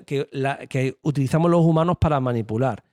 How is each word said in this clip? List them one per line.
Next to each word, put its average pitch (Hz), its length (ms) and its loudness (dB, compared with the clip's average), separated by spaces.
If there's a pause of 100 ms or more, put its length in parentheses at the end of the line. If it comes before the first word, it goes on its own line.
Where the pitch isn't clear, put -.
que 143 260 -4
la, 135 260 -4 (100)
que 131 340 -2
utilizamos 151 480 0
los 170 120 4
humanos 165 380 2
para 151 200 2
manipular. 117 720 -2